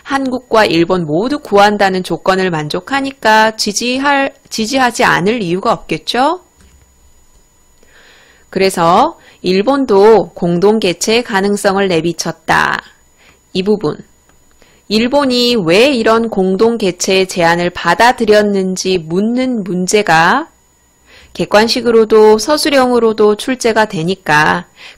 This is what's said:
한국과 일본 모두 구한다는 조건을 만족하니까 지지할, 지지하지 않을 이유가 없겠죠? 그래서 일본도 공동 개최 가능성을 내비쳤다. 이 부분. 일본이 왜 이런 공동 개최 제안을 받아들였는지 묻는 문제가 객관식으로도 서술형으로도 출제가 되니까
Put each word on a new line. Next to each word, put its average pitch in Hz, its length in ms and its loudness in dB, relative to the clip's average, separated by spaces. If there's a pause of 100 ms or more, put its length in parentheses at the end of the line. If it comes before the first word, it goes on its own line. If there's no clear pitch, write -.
한국과 254 640 -2
일본 170 400 0
모두 202 320 -4
구한다는 202 640 2
조건을 185 480 -2
만족하니까 220 1080 -2
지지할, 269 760 -2 (160)
지지하지 240 540 -2
않을 185 400 0
이유가 185 300 -2
없겠죠? 254 680 -4 (2000)
그래서 190 680 0 (220)
일본도 208 920 2
공동 180 460 0
개최 202 420 -2
가능성을 202 680 -2
내비쳤다. 160 920 -2 (720)
이 185 80 -2
부분. 190 360 -2 (880)
일본이 247 680 0 (100)
왜 185 200 4
이런 226 440 0
공동 202 480 0
개최 190 480 -2
제안을 175 440 0
받아들였는지 208 1300 0
묻는 220 640 -4
문제가 185 840 0 (840)
객관식으로도 220 1040 2
서술형으로도 240 1000 0
출제가 220 500 -2
되니까 175 840 -2 (300)